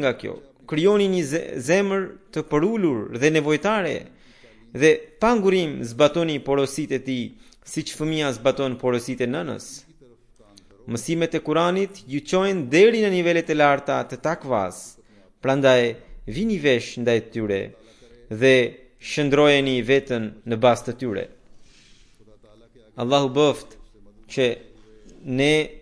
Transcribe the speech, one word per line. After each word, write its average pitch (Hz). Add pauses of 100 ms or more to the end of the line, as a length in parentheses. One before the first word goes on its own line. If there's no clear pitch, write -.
nga 127
kjo. 101 (300)
Krijoni 196
një 185
ze-, 151 (140)
zemër 196 (300)
të 156
përulur 151
dhe 139
nevojtare 156 (800)
dhe 143 (300)
pa 233
ngurim 185
zbatoni 147
porositë 139
e -
tij, 123 (380)
siç -
fëmia 151
zbaton 127
porositë 123
e 120
nënës." 147 (1200)
Mësimet 165
e 156
Kuranit 175
ju 139
çojnë 185
deri 214
në 208
nivelet 170
e 156
larta 139
të 123
takvas. 127 (420)
Prandaj 131 (300)
vini 196
vesh 131
ndaj 117 (120)
tyre 101 (680)
dhe 127 (480)
shndrojeni 143
veten 123 (180)
në 113
bazë 120
të 117
tyre. 101 (1800)
Allahu 135
bëft 143 (540)
që 135 (800)
ne 139 (280)